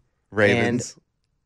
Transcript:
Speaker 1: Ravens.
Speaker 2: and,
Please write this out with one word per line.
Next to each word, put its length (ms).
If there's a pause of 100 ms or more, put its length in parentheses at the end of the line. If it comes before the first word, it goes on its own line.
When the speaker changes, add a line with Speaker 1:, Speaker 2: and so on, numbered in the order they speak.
(320)
Speaker 1:
Ravens. 600
Speaker 2:
and, 80 (440)